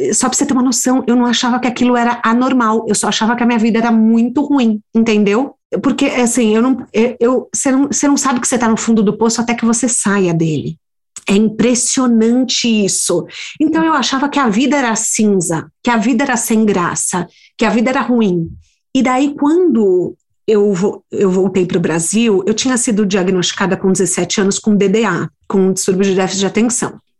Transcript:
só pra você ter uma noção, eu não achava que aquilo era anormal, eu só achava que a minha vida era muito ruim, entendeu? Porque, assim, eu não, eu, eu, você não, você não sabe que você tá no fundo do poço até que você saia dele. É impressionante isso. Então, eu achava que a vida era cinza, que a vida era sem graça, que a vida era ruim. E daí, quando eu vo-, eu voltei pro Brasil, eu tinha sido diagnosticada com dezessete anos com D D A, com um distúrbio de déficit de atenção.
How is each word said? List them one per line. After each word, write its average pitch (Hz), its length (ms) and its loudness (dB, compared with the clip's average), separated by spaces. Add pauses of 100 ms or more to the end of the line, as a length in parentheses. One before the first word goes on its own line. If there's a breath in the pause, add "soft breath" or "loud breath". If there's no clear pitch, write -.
(140)
só - 140 0
pra 233 80 -4
você - 100 0
ter 269 60 -2
uma 247 100 2
noção, 254 440 0
eu 233 100 2
não 240 100 2
achava 240 320 -2
que 247 100 -4
aquilo 247 280 0
era 240 280 -2
anormal, 233 640 0
eu 208 60 0
só 208 140 -2
achava 226 280 -2
que 240 60 -2
a 233 40 2
minha 240 120 2
vida 226 200 0
era 233 120 0
muito 226 520 2
ruim, 233 380 0 (140)
entendeu? 220 600 2 (280)
Porque, 277 240 0
assim, 240 500 0
eu 226 60 2
não, 262 300 0
eu, 226 280 0
eu, 240 340 0
você - 160 -2
não, 269 180 2
você 294 200 0
não 285 80 4
sabe 254 240 -2
que - 80 -4
você 262 80 0
tá 233 100 0
no 220 120 2
fundo 226 240 2
do 208 160 0
poço 233 220 0
até 233 140 -2
que 233 120 -4
você 233 220 0
saia 196 440 0
dele. 160 440 -2 (520)
É 202 60 2
impressionante 233 1300 0
isso. 185 600 0 (340 loud breath)
Então, 320 240 0
eu 320 80 0
achava 269 360 0
que 285 100 -2
a 262 100 2
vida 247 280 2
era 233 200 0
cinza, 185 760 -2 (120)
que 240 80 0
a 233 80 2
vida 233 260 0
era 262 120 0
sem 220 280 0
graça, 180 640 -2 (300 loud breath)
que 233 60 0
a 214 60 2
vida 233 200 0
era 269 100 -2
ruim. 202 480 0 (480)
E 262 60 0
daí, 269 360 0
quando 233 800 2 (320)
eu 208 240 4
vo-, 185 400 -2
eu 196 180 2
voltei 185 360 0
pro 180 120 -2
Brasil, 180 680 0
eu 220 80 0
tinha 254 220 -2
sido 214 300 0
diagnosticada 185 720 0
com 190 160 0
dezessete 185 480 -2
anos 196 180 0
com 214 160 0
D 202 140 2
D 220 160 2
A, 175 240 -2 (180)
com 190 220 0
um 190 40 0
distúrbio 185 320 -2
de 196 120 0
déficit 190 240 -2
de 196 60 0
atenção. 220 480 -2 (240)